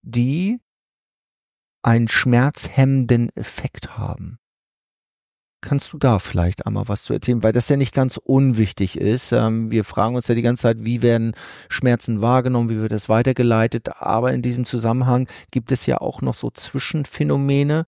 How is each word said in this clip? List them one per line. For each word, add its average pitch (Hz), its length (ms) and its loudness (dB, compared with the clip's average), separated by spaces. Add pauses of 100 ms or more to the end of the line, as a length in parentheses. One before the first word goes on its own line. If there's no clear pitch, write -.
die 147 580 0 (1200)
einen 117 260 2
schmerzhemmenden 127 1300 2
Effekt - 600 -12
haben. - 400 -8 (1300)
Kannst - 300 -4
du - 60 -14
da 117 200 4
vielleicht - 480 -2
einmal 101 220 -4
was 104 160 -6
zu - 80 -4
erzählen? 110 300 0
Weil 110 100 2
das 120 160 0
ja 143 80 4
nicht 139 180 0
ganz 131 220 0
unwichtig 113 840 2
ist. 113 340 0
Ähm, 113 380 2
wir 110 140 0
fragen 113 320 -2
uns 123 100 -4
ja 120 80 2
die 120 80 2
ganze 123 200 2
Zeit, 113 240 2
wie 117 160 -2
werden 117 320 2 (340)
Schmerzen 117 540 0
wahrgenommen, 123 480 2
wie 110 80 -2
wird 110 140 -2
das 107 180 -4
weitergeleitet? 117 800 2 (100)
Aber 117 320 0
in 123 80 -2
diesem 123 240 -2
Zusammenhang 123 640 0 (220)
gibt 117 200 -4
es - 140 0
ja 131 140 0
auch - 240 -6
noch 127 100 -2
so - 180 -6
Zwischenphänomene 143 1400 -2